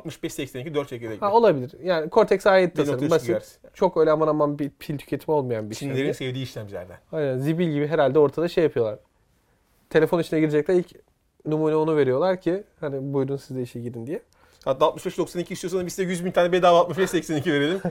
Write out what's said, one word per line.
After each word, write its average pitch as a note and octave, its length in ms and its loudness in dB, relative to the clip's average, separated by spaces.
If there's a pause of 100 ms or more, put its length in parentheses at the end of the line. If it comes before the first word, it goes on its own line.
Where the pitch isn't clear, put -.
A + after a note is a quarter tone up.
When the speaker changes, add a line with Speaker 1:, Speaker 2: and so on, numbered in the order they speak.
Speaker 1:
Altmış - 220 -14
beş D#3 100 -8
seksen C3+ 280 -10
iki D3+ 140 -10
dört C#3+ 140 -4
çekirdekli. A2+ 320 -10
Speaker 2:
Ha, G3+ 120 -2
olabilir. E3+ 400 4 (100)
Yani E3 280 -2
Cortex G3+ 360 2
A F#3+ 120 8
yedi F3+ 160 2
tasarım, D3 140 0
Speaker 1:
Bir C#3 40 0
nokta C3 140 -2
üç D#3+ 40 0
Speaker 2:
basit. C#3+ 160 2
Speaker 1:
gigahertz. A2 320 -4 (160)
Speaker 2:
Çok F3+ 220 0
öyle D#3 140 4
aman D#3 180 2
aman D3 300 0
bir C#3 200 -4
pil C#3+ 200 -8
tüketimi - 360 -4
olmayan A#2 360 -2
bir A2 40 -10
Speaker 1:
Çinlerin C3+ 220 -6
Speaker 2:
işlemci. C#3 220 -2
Speaker 1:
sevdiği C3 260 -6
işlemcilerden. F#2+ 540 -12 (140)
Speaker 2:
Aynen. C#3+ 260 -2
Zibil D#3+ 340 0
gibi D3 140 -2
herhalde D3 320 2
ortada D#3 300 4
şey E3+ 160 2
yapıyorlar. A#2 340 0 (920)
Telefon D#3+ 300 4
içine D#3+ 200 0
girecekler. D3+ 340 2
İlk F3+ 140 0 (580)
numune D#3 300 0
onu D#3 200 0
veriyorlar D3+ 440 2
ki F#3 240 -2 (160)
hani C#3 340 -6
buyurun C3+ 220 -2
siz B2+ 200 -12
de B2+ 60 -4
işe A#2+ 180 -10
girin A#2 260 -10
diye. E3+ 160 -8 (420)
Speaker 1:
Hatta D3+ 220 2
altmış - 200 -2
beş F3 120 -6
doksan F3 240 -4
iki F3+ 120 -12
istiyorsanız F3+ 320 -6
biz E3+ 80 -8
size F#3 160 -4
yüz F3 140 -4
bin F#3 60 -4
tane F3 220 2
bedava F3 280 6
altmış F3 180 0
beş F#3 120 0
seksen D#3+ 260 -2
iki D3 160 0
verelim. D3 280 0 (100)